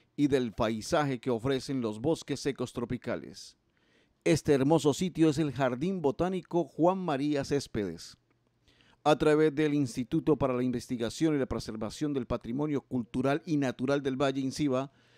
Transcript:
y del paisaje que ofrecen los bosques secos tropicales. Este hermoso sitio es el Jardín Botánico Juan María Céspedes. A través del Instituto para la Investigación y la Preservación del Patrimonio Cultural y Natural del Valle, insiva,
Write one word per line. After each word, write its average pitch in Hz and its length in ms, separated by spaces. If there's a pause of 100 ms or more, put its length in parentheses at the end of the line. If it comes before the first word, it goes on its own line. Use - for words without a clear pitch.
(160)
y 143 140
del 127 240
paisaje 123 640
que - 100
ofrecen 127 520
los 107 180
bosques 143 400
secos 127 320
tropicales. 110 840 (680)
Este 160 300
hermoso 143 400
sitio 160 380
es 135 60
el 151 140
Jardín 139 500
Botánico 170 640
Juan 175 340
María 147 460
Céspedes. 107 720 (880)
A 151 140
través 156 360
del 147 200
Instituto 139 640
para 131 160
la 123 100
Investigación 123 720
y 139 40
la 127 60
Preservación 110 680
del 127 120
Patrimonio 131 540
Cultural 127 680
y 151 120
Natural 139 440
del 135 140
Valle, 135 240
insiva, 135 540 (240)